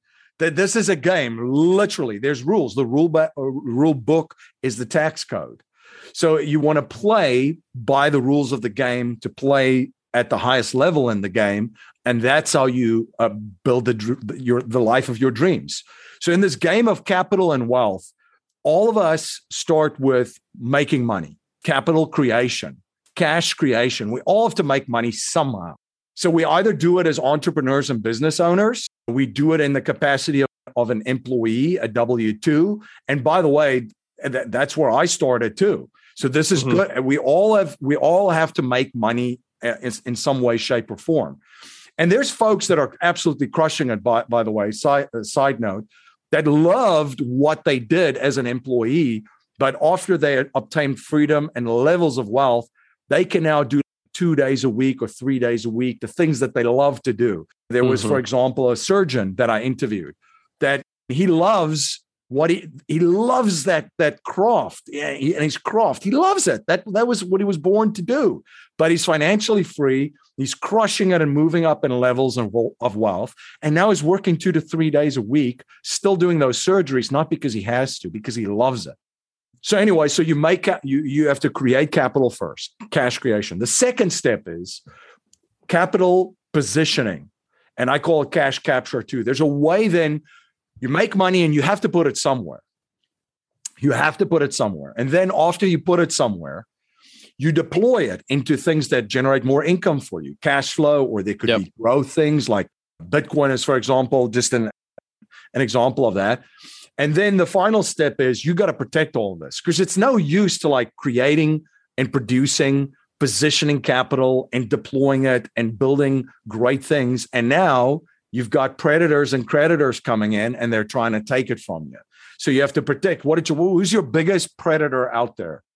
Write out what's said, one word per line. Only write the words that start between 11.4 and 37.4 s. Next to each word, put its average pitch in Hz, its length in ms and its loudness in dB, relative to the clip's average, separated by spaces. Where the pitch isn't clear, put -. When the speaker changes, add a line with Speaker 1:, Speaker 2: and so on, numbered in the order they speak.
Speaker 1:
and 120 180 -2
that's 139 300 0
how 135 140 4
you, 117 420 0
uh, 113 120 2
build 123 220 2
the 120 80 2
dr-, 113 260 -4
your, 123 260 0
the 120 200 -2
life 120 260 2
of 117 120 -6
your 127 120 2
dreams. 113 520 -2
So 170 140 0
in 185 80 4
this 175 160 0
game 214 320 2
of - 160 -2
capital 185 480 0
and 120 160 -2
wealth, 113 420 0
all 180 260 2
of 214 80 2
us 160 440 -2
start 156 480 0
with 127 380 2
making 135 460 0
money, 90 320 -4
capital 160 440 0
creation, 123 760 -2
cash 165 380 0
creation. 120 580 0
We 127 100 -6
all 220 260 2
have - 80 -6
to 185 80 0
make 139 260 -2
money 117 220 -2
somehow. 110 640 -4
So 180 140 -2
we 165 140 2
either 180 300 2
do 170 260 2
it 165 80 2
as 151 120 -2
entrepreneurs 139 680 0
and 113 140 -4
business 127 360 -2
owners, 196 480 0
we 131 180 0
do 143 280 0
it 156 80 2
in 139 120 0
the 135 80 -2
capacity 143 600 0
of, 135 80 0
of 120 140 0
an 110 160 -4
employee, 127 720 -2
a 117 100 -4
W 113 500 0
two. 185 440 0
And 139 160 -2
by 165 180 2
the 156 80 2
way, 139 380 2
th-, 127 260 -6
that's 127 280 -2
where 143 160 2
I 143 140 4
started 123 500 0
too. 185 340 0
So 135 120 -2
this 151 240 0
is 147 120 0
Speaker 2:
Mm-hmm. 170 320 0
Speaker 1:
good. 131 100 -2
We 139 120 2
all 185 380 4